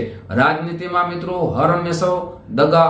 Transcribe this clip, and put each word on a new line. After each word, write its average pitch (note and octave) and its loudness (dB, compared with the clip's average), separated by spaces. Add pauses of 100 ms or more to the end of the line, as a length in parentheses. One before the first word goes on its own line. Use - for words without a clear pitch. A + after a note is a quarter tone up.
(300)
રાજનીતિમાં E3 0
મિત્રો F3 -6 (200)
હર D3+ 2
હંમેશા F3 0 (280)
દગા D#3 4